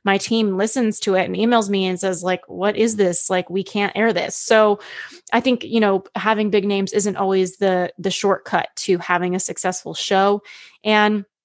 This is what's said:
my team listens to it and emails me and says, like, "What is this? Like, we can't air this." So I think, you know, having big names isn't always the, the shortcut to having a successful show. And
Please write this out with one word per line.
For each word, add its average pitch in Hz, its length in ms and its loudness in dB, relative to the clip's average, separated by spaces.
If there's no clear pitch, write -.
my 196 140 2
team 214 400 0
listens 214 420 0
to 196 140 0
it 185 100 2
and 180 120 -4
emails 220 340 2
me 190 160 0
and 185 120 -2
says, 180 240 -4
like, 180 240 -2
"What 202 300 -4
is 220 200 0
this? 180 340 2
Like, 180 180 0
we 185 140 -4
can't 202 340 -4
air 220 160 2
this." - 240 -4
So 214 440 4
I 233 80 2
think, 240 240 0
you 226 160 0
know, 196 240 2
having 208 360 0
big 202 160 2
names 196 260 -2
isn't 202 240 0
always 190 400 0
the, 185 400 0
the 185 140 -4
shortcut - 580 -2
to 180 200 0
having 180 360 -2
a 185 60 -2
successful 175 540 -6
show. 202 480 0
And 214 400 2